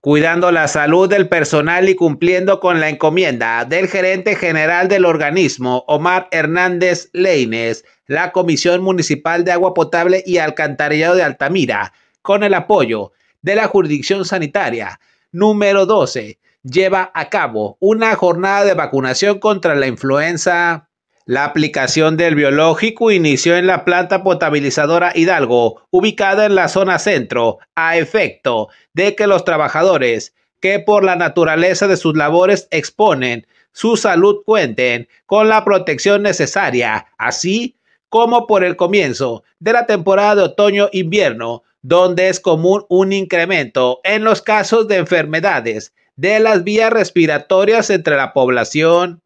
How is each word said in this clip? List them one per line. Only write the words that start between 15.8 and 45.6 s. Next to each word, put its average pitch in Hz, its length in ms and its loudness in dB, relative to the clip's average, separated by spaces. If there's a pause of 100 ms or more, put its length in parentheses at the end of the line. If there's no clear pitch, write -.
doce, 135 540 -2 (240)
lleva 185 500 0
a 160 160 -6
cabo 110 520 -4
una 220 340 2
jornada 190 500 0
de 196 100 2
vacunación 151 680 -2
contra 180 340 0
la 135 140 0
influenza. 160 1000 -2 (380)
La 131 180 -2
aplicación 151 720 0
del 165 180 0
biológico 160 760 2
inició 170 480 2
en 180 80 0
la 180 180 0
planta 180 380 0
potabilizadora 156 920 0
Hidalgo, 135 760 0
ubicada 202 560 2
en 202 80 2
la 175 140 2
zona 185 300 0
centro, 120 600 -2 (160)
a 165 240 0
efecto 139 720 -4 (260)
de 202 200 0
que 208 120 -2
los 196 180 2
trabajadores 151 920 0 (260)
que 196 200 -2
por 208 240 2
la 185 120 2
naturaleza 170 680 0
de 185 120 2
sus 160 180 -2
labores 175 540 2
exponen 143 760 -2 (260)
su 220 260 -2
salud 202 480 2
cuenten 123 600 0 (200)
con 214 240 2
la 220 140 2
protección 196 580 0
necesaria, 135 840 -2 (120)
así 185 580 -4 (320)
como 233 380 2
por 196 180 2
el 175 120 -2
comienzo 139 680 -2 (160)
de 214 140 0
la 240 100 0
temporada 202 500 2
de 202 100 4
otoño-invierno, 185 1160 -2 (200)
donde 180 460 2
es 185 120 -4
común 185 480 0
un 190 240 2
incremento 170 880 -2
en 214 220 -2
los 220 160 2
casos 214 480 0
de 208 80 2
enfermedades 156 960 -2 (240)